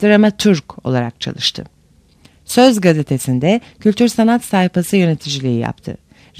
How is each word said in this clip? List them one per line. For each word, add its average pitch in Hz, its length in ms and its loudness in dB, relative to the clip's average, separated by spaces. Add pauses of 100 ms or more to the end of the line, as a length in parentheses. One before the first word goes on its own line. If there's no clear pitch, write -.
dramaturg 208 640 2 (200)
olarak 123 360 -4
çalıştı. - 440 -8 (800)
Söz 247 360 4
gazetesinde 151 800 0 (200)
kültür 214 280 2
sanat 233 360 0
sayfası 185 520 -2
yöneticiliği 139 640 -2
yaptı. 113 380 -8 (440)